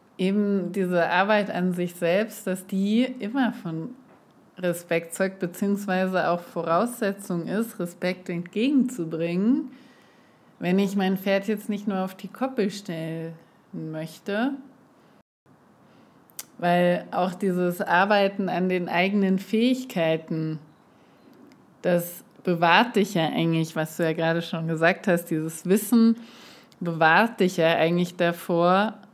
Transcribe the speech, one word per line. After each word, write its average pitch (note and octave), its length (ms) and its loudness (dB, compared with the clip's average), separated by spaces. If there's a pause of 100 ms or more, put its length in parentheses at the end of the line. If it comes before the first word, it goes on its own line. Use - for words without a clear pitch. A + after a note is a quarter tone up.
(200)
Eben G3 540 0
diese F3+ 360 0
Arbeit G3+ 400 2
an F3+ 240 -2
sich F3 220 -4
selbst, F#3+ 500 -2
dass F#3+ 220 -6
die G3+ 360 2
immer B3+ 500 -2
von D#3+ 380 -8 (680)
Respekt E3+ 560 -2
zeugt, F#3+ 240 -2
beziehungsweise F#3 920 0
auch F3 120 0
Voraussetzung F#3 1080 -2
ist, A3 320 -4
Respekt F3+ 500 -6
entgegenzubringen, F#3 1400 0 (880)
wenn F3+ 200 2
ich G3 160 0
mein F#3+ 240 0
Pferd G3 280 0
jetzt G#3 220 -4
nicht G#3 180 -4
nur F#3+ 160 -2
auf F#3 120 -8
die - 140 -14
Koppel B3+ 420 -4
stellen E3 600 -8 (400)
möchte. E3 800 -4 (2000)
Weil F3 540 2
auch F3+ 240 -2
dieses F3+ 460 -2
Arbeiten G3 680 2
an F3 200 -2
den F3+ 200 -2
eigenen F#3+ 480 2
Fähigkeiten, E3 1200 -2 (1300)
das F3 400 -2 (200)
bewahrt F3 520 4
dich - 180 0
ja E3 140 2
eigentlich, E3 480 0
was D#3 220 -4
du E3+ 60 0
ja D#3+ 100 0
gerade E3 280 0
schon E3 260 -6
gesagt E3 400 2
hast, F3 180 2
dieses D#3+ 420 -4
Wissen A3+ 480 4 (640)
bewahrt E3+ 600 4
dich F3+ 180 2
ja E3 180 6
eigentlich F3 400 2
davor, F3 800 2 (180)